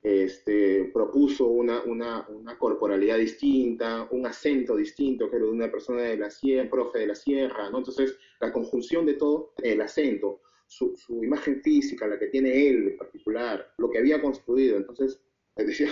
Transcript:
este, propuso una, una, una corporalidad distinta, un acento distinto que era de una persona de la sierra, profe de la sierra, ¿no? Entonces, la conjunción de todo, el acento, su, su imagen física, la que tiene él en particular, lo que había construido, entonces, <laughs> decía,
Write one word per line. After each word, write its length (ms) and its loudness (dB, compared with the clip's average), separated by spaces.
este, 880 2
propuso 540 2
una, 380 2
una, 440 -6
una 300 -14
corporalidad 600 2
distinta, 920 0
un 160 -4
acento 500 0
distinto 540 -2
que 60 -2
era 100 2
de 60 2
una 180 -2
persona 320 -4
de 140 -2
la 140 -4
sierra, 400 0
profe 300 -2
de 80 0
la 60 -2
sierra, 560 -2
¿no? 80 -4
Entonces, 380 -2
la 120 -2
conjunción 540 -2
de 80 2
todo, 380 0
el 180 2
acento, 600 -2
su, 300 -4
su 260 -8
imagen 400 -2
física, 440 2
la 120 -2
que 100 -2
tiene 400 4
él 240 4
en 40 -10
particular, 720 -6
lo 120 0
que 80 -2
había 220 4
construido, 560 2
entonces, 440 -4
<laughs> 180 -20
decía, 360 -2